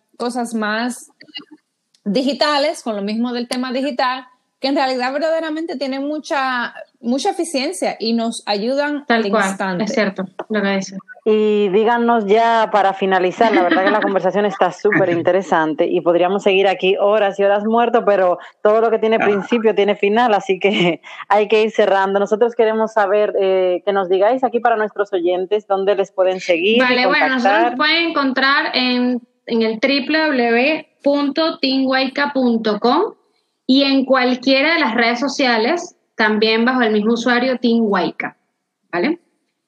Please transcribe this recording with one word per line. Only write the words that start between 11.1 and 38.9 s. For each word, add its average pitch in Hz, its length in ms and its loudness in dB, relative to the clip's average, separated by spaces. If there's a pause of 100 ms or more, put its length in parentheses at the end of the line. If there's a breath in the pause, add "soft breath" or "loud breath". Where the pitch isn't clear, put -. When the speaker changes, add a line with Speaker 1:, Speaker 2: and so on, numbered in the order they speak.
Speaker 3:
Y 214 440 2
díganos 233 560 2
ya 226 460 2
para 196 220 2
finalizar, 190 600 2
la 190 100 4
verdad 180 220 2
que 202 60 2
la 214 100 2
Speaker 2:
<laughs> - 0 -
Speaker 3:
conversación 190 440 0
está 190 280 0
súper 190 380 2
interesante 170 720 0
y 175 160 -2
podríamos 175 420 0
seguir 196 240 2
aquí 185 320 0
horas 202 400 0
y 196 40 2
horas 202 220 2
muerto, 233 380 2
pero 185 340 2 (240 loud breath)
todo 214 200 4
lo 226 100 2
que 220 80 0
tiene 220 180 2
Speaker 4:
Ah. 202 80 2
Speaker 3:
principio 208 500 0
tiene 202 200 2
final, 214 380 2
así 190 260 0
que 175 420 0 (140)
<laughs> - 140 -18
hay 208 180 2
que 214 160 2
ir 220 80 0
cerrando. 196 480 2
Nosotros 214 360 0
queremos 220 360 0
saber, 208 480 0
eh, 185 460 0
que 196 80 -2
nos 190 160 -2
digáis 208 340 2
aquí 233 160 -2
para 233 160 2
nuestros 208 380 -4
oyentes 185 540 -2
dónde 196 280 0
les 190 160 -4
pueden 185 300 0
seguir 185 360 0
y - 20 4
Speaker 2:
Vale, 254 280 2
bueno, 285 220 2
nosotros 262 140 -2
Speaker 3:
contactar. 233 280 2
Speaker 2:
nos - 60 -8
pueden 320 320 0
encontrar 277 560 0 (100)
en, 247 460 0 (240)
en 226 160 -2
el 220 180 -2
w 277 320 0
w 294 400 0
w 285 340 0 (160)
punto 285 580 0
teamwaica 269 760 -2
punto 226 480 0
com 294 320 0 (580)
y 277 120 4
en 269 200 2
cualquiera 269 720 2
de 330 60 0
las 254 160 0
redes 240 240 0
sociales, 254 760 -2 (200)
también 220 500 2
bajo 254 160 2
el 220 100 2
mismo 214 220 2
usuario, 247 460 0
Team 233 240 2
Waica, 185 520 -4 (560)